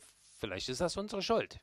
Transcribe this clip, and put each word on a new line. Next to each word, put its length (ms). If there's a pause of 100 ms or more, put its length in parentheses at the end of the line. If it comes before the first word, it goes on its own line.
(400)
vielleicht 280
ist 120
das 160
unsere 260
Schuld. 400